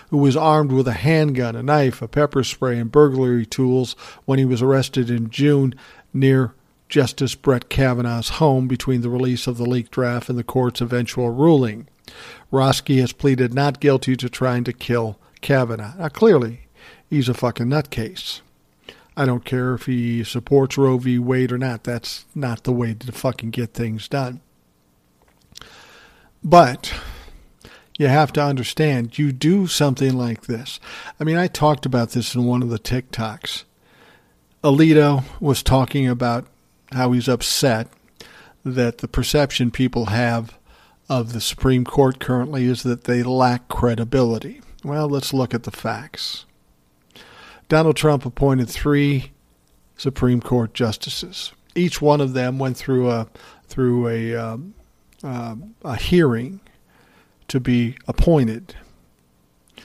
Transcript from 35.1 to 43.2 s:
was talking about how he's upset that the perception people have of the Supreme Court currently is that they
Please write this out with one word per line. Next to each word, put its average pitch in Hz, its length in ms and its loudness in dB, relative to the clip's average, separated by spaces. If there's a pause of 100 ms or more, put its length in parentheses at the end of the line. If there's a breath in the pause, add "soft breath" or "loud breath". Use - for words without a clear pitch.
was 143 200 0
talking 131 460 2
about 120 400 -2 (460)
how 127 180 0
he's 123 160 0
upset 117 600 0 (760 loud breath)
that 123 360 -2
the 120 100 -8
perception 135 640 0
people 123 360 -2
have 117 500 -2 (520 soft breath)
of 120 240 -2
the 110 80 -6
Supreme 127 420 0
Court 127 360 2
currently 127 460 -2
is 123 180 -2
that 120 200 -2
they 123 200 0